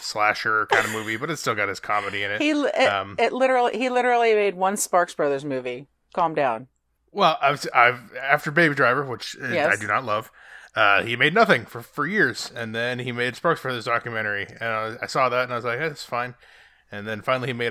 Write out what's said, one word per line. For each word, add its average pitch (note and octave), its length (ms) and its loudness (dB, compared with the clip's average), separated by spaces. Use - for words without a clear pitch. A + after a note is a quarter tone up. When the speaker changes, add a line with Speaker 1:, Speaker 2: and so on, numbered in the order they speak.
Speaker 1:
slasher G#2+ 640 0
kind A2 180 2
of G#2+ 80 -4
movie, A2 240 -4
but C3+ 140 -6
it's D3+ 100 -6
still A#2 160 -2
got G2+ 140 0
his F#2+ 100 -4
comedy G2+ 440 -2
in G2+ 80 -2
it. G#2+ 100 -2
Speaker 2:
He D4+ 120 0
li-, C#4+ 220 0
it, C4 160 4
Speaker 1:
Um, G3 280 -2
Speaker 2:
it A#3 120 2
literally, B3 460 2
he B3+ 100 0
literally A#3+ 460 2
made G3+ 220 2
one F#3+ 200 0
Sparks F3+ 380 2
Brothers C#3+ 320 -2
movie. B2+ 420 -6
Calm E3 220 0
down. B2+ 320 -2
Speaker 1:
Well, F3 280 2
I've, C#3+ 320 0
I've, B2 440 4
after C#3 340 2
Baby D3+ 240 4
Driver, C3+ 300 2
which, A#2+ 360 -10
uh, C#3 40 -8
I B2 80 -4
Speaker 2:
Yes. D3+ 260 2
Speaker 1:
do G#2+ 80 -8
not A2 160 2
love, A2 260 -2
uh, G2+ 280 6
he A#2 120 -4
made D3 200 2
nothing F#3 320 4
for, A#2+ 160 -14
for D3 240 -6
years, E3+ 480 0
and A2+ 180 -8
then A#2+ 240 -4
he B2 140 -6
made A#2+ 240 -4
Sparks E3 260 -2
Brothers B2 240 -6
documentary, A2 640 -4
and - 40 -10
I, A2 400 -4
I - 20 -8
saw C3 240 0
that, B2 140 0
and B2 100 -8
I - 20 -4
was A#2 100 -6
like, A#2 140 -4
"Eh, D#3+ 80 -4
that's D3 160 -10
fine." B2 300 -6
And G#2 160 -10
then G#2+ 140 -6
finally C3 280 -2
he B2+ 40 -4
made A#2+ 180 -4